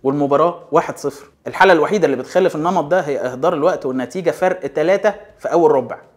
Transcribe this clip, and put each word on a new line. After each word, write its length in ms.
والمباراة 600
واحد 260
صفر. 280
الحالة 260
الوحيدة 340
اللي 100
بتخالف 400
النمط 280
ده 160
هي 180
إهدار 360
الوقت 320
والنتيجة 440
فرق 300
تلاتة 540
في 140
أول 200
ربع. 260